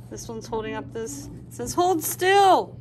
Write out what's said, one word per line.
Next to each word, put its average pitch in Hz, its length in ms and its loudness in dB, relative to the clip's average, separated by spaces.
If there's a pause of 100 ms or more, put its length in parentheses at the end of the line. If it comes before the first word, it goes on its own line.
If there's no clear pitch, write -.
This 214 180 -14
one's 220 200 -12
holding 220 280 -6
up 220 180 -10
this. 233 360 -10 (180)
It - 60 -18
says, 240 200 -8
Hold 359 300 2
still. 370 760 4